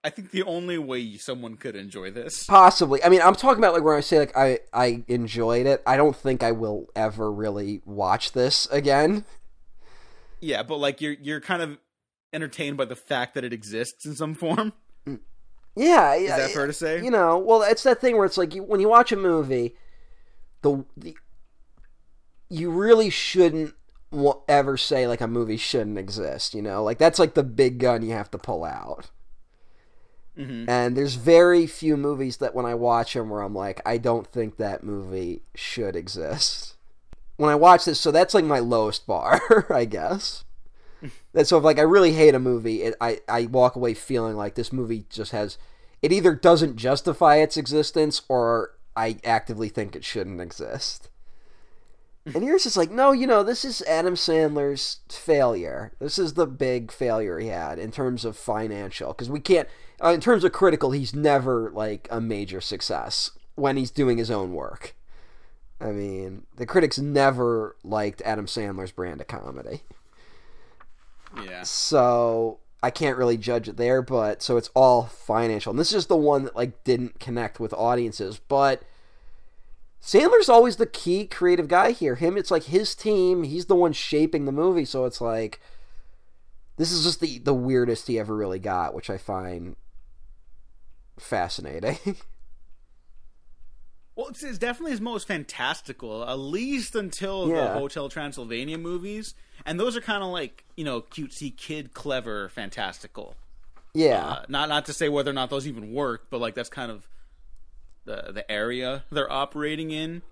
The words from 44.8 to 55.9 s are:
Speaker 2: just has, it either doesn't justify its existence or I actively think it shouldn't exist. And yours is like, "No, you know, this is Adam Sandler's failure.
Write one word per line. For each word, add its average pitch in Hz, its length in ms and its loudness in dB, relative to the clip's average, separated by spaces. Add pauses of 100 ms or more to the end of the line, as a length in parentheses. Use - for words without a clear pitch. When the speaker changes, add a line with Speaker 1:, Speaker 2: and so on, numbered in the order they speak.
Speaker 2:
just 110 240 -10
has, 107 240 -4 (440)
it 156 120 4
either 180 200 6
doesn't 151 440 6
justify 143 600 4
its 156 200 4
existence 151 720 0
or 117 420 2 (240)
I 113 300 -2
actively 113 420 -2
think 101 300 -8
it - 80 -14
shouldn't 95 340 -6
exist. - 680 -10 (1200)
And 170 120 0
yours 359 200 2
is 214 120 -2
like, 165 120 2
"No, 254 220 6
you 262 160 2
know, 214 160 6
this 240 220 -2
is 247 180 -8
Adam 165 320 2
Sandler's 147 840 0 (100)
failure. 110 880 0